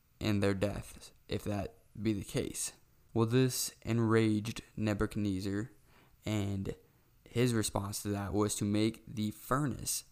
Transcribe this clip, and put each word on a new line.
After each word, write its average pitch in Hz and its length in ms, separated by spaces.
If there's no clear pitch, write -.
in 101 220
their 101 140
death, - 560
if - 160
that 101 300
be 110 140
the 98 100
case. - 480
Well, 113 140
this 127 460
enraged 110 800
Nebuchadnezzar, 104 920
and 101 500
his 120 280
response 104 500
to 104 60
that 98 240
was 104 240
to 107 80
make 107 420
the 107 240
furnace - 800